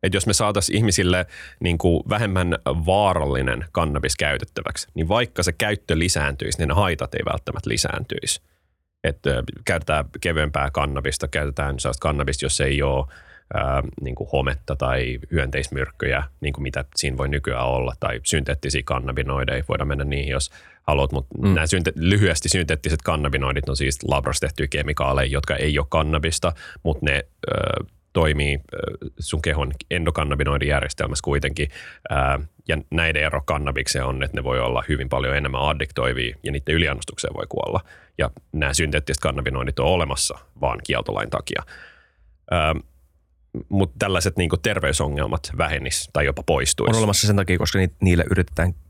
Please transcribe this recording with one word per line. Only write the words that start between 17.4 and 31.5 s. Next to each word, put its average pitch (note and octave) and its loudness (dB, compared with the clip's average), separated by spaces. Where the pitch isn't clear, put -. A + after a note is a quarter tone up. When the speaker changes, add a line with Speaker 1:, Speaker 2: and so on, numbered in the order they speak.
Speaker 1:
olla, B1+ 0
tai B1+ -2
synteettisiä C#2 -2
kannabinoideja, C2 -2
voidaan C#2 0
mennä C#2+ -2
niihin, C#2 -2
jos C2+ -2
haluat, C#2 2
mut C2+ -4
Speaker 2:
Mm. G2 4
Speaker 1:
nää E2+ 4
synte-, F2 0
lyhyesti F#2 4
synteettiset D#2+ 0
kannabinoidit C#2 0
on C#2 -2
siis C2+ 0
labrassa C2+ 0
tehtyjä D2 -2
kemikaaleja, C#2 0
jotka C#2 0
ei C#2+ 2
oo C#2 0
kannabista, D#2+ 2
mut D2+ 0
ne, C#2 2
ö, - 0
toimii, C#2+ 2
ö, - -8
sun - -2
kehon C#2+ 0
endokannabinoidijärjestelmässä C#2+ 0
kuitenkin, C#2+ 0